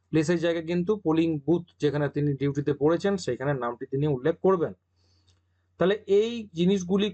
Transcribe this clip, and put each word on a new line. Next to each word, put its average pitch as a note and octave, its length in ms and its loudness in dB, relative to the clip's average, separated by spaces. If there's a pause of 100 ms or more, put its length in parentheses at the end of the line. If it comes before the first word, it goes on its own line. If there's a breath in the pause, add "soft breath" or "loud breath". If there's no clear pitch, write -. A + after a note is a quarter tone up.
(100)
প্লেসের D#3+ 340 0
জায়গায় E3 260 -2
কিন্তু F3 220 0 (120)
পোলিং D#3+ 240 2 (180)
বুথ E3+ 180 2 (180)
যেখানে C#3+ 320 0
তিনি D3 160 0 (100)
ডিউটিতে C#3+ 320 0 (100)
পড়েছেন E3+ 300 2 (120)
সেখানে C3 280 -2 (100)
নামটি A#2+ 300 -6
তিনি C#3 140 0 (100)
উল্লেখ D3 200 -2 (100)
করবেন। E3+ 260 2 (1040)
তাহলে F#3+ 180 2 (240)
এই A3+ 120 0 (260)
জিনিসগুলি F#3+ 560 2